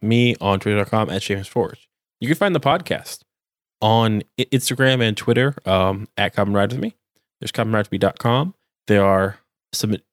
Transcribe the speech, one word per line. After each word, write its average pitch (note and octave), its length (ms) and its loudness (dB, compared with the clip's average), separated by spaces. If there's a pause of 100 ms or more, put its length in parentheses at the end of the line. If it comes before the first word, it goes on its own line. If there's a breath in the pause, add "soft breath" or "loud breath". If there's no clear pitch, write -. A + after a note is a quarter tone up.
me A#2+ 400 2
on F#2+ 180 0
twitter G#2 200 0
dot G2 100 -2
com A2 200 0
at F#2+ 120 -4
James G2 260 -6
Forge. - 400 -6 (320)
You A#2 80 -6
can D#3 80 0
find G3+ 180 0
the D#3 60 0
podcast - 640 -4 (600)
on A2 400 2 (160)
I-, B2 140 -2
Instagram C3 500 2
and A2 140 0
Twitter, B2+ 400 0 (100)
um, F#2+ 520 0
at G2+ 180 -2
Kamen G2+ 180 0
Rider G2+ 220 0
with - 80 -6
Me. A3 120 -8 (440)
There's - 120 -10
kamen A2+ 220 -2
rider G#2+ 60 2
with G2+ 120 -4
me G2 60 -4
dot G2 220 -2
com. C3 340 0 (340)
There G2+ 160 4
are G2 340 2 (360)
some G#2+ 240 -4 (160)